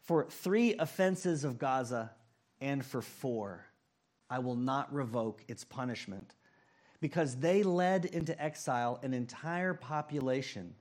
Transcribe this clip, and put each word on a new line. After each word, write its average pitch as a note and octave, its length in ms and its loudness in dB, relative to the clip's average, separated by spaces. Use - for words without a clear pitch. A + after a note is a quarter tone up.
For D#3 300 4
three A3 480 4
offenses F3 640 2
of B2 140 -2
Gaza B2 520 0
and C#3 240 -2
for B2+ 200 -4
four, G#2+ 640 -6
I B2+ 80 -2
will B2 180 -2
not C3 340 0
revoke A#2 560 -2
its - 160 -10
punishment, A2 720 -8
because D3 340 2
they F3 260 4
led F3+ 440 4
into E3 360 -2
exile B2 600 0
an C3+ 100 -2
entire E3 600 -2
population C3+ 1080 -2